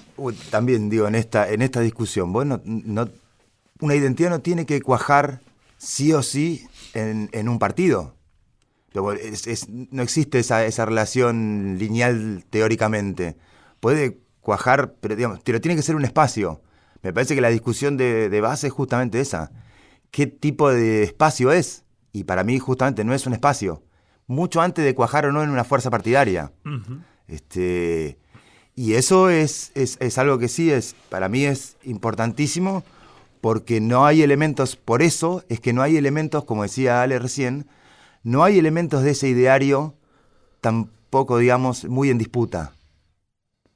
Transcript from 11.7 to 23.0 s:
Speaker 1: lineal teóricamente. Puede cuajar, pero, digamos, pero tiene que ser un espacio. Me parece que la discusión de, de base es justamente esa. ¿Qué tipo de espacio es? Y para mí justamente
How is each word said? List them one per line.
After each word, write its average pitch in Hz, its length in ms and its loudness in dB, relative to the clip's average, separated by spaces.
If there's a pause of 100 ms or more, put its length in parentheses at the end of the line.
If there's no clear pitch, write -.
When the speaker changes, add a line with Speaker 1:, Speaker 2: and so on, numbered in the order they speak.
Speaker 1:
lineal 110 720 -2
teóricamente. 107 880 -2 (420)
Puede 131 380 0 (240)
cuajar, 131 580 0
pero, 107 160 -6
digamos, 110 300 -4
pero 113 160 0
tiene 165 160 0
que 147 60 0
ser 165 120 -2
un 147 80 -2
espacio. 113 580 0 (400)
Me 92 100 -6
parece 127 240 0
que 135 60 2
la 120 80 4
discusión 120 480 -2
de, 117 320 0
de 104 100 0
base 127 280 -2
es 127 60 -6
justamente 123 460 -2
esa. 87 320 -6 (580)
¿Qué 143 160 0
tipo 143 460 0
de 113 320 2
espacio 139 480 2
es? 185 320 0 (300)
Y 101 100 -8
para 92 220 -2
mí 123 140 0
justamente 127 440 -2